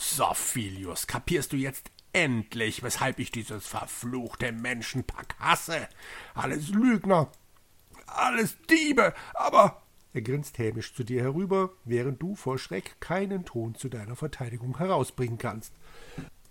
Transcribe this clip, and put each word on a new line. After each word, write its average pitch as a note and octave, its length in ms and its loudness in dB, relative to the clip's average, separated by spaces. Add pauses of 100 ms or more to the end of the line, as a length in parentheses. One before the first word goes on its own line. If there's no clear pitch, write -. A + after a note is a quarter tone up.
(160)
Sophilius, F#2+ 920 -2
kapierst D3 440 -2
du C#3+ 60 0
jetzt C3+ 340 -4 (220)
endlich, A#2 680 0
weshalb C3 360 0
ich B2+ 140 -4
dieses A2 340 -8
verfluchte A#2+ 880 -6
Menschenpack A#2+ 840 -6
hasse? D#3+ 500 0 (460)
Alles D3 340 -2
Lügner, G3 580 6 (760)
alles A#3+ 500 0 (160)
Diebe, C#4+ 420 6 (200)
aber - 480 8 (360)
er A2+ 60 -2
grinst C3+ 340 -4
hämisch A2 380 -2
zu B2+ 80 -4
dir A#2+ 180 0
herüber, F3+ 480 2 (160)
während A#2+ 380 0
du F#3+ 100 -4
vor C3 240 -4
Schreck - 420 -8
keinen F#3+ 460 -2
Ton A#2 300 -4
zu - 120 -8
deiner A#2 280 -8
Verteidigung B2 640 -6
herausbringen C3 580 0
kannst. A2 380 -6 (760)